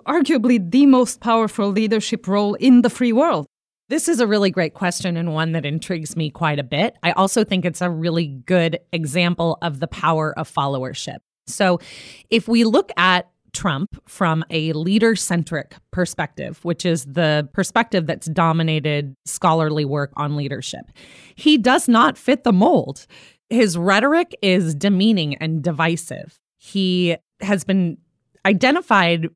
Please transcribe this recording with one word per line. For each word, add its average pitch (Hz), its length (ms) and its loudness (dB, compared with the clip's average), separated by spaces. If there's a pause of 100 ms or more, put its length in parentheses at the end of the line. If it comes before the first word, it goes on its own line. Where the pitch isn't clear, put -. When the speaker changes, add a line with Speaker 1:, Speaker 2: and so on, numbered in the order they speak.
Speaker 1:
arguably 254 640 2
the 277 160 6
most 254 340 4
powerful 220 480 0
leadership 214 580 -2
role 202 280 0
in 247 260 6
the 240 80 2
free 240 240 -2
world? 214 320 2 (440)
Speaker 2:
This 311 200 -2
is 254 100 0
a 226 80 2
really 202 240 2
great 165 220 -2
question 180 420 -4
and 165 180 -4
one 160 200 -2
that 156 120 -4
intrigues 156 520 -6
me 156 120 -2
quite 151 300 -2
a 139 40 -4
bit. 147 400 -2
I 165 100 0
also 196 320 2
think 185 180 -2
it's 170 160 -4
a 180 100 -2
really 165 380 -2
good 165 540 -2 (100)
example 170 720 -2
of 147 180 -6
the 160 80 -6
power 156 500 -2
of - 160 -8
followership. 139 640 -6 (260)
So 180 340 0 (500)
if 226 200 0
we 233 160 4
look 233 320 2
at 180 320 2 (240)
Trump 156 340 -4 (180)
from 160 440 -2
a 160 240 -2
leader-centric 175 1040 -2 (140)
perspective, 156 760 -6
which 170 200 -4
is 165 200 -2
the 151 480 0
perspective 196 540 0
that's - 200 -6
dominated 156 880 -2 (100)
scholarly 156 600 0
work 143 320 -4
on 147 180 -4
leadership, 143 560 -10 (440)
he 208 220 4
does 247 300 2
not 226 300 4
fit 247 260 0
the 240 80 2
mold. 196 560 2 (420)
His 220 280 2
rhetoric 226 640 2
is 180 340 2
demeaning 190 600 0
and 160 280 -4
divisive. 160 760 -4 (200)
He 180 580 0 (240)
has 202 240 -2
been 185 360 -2 (460)
identified 196 920 2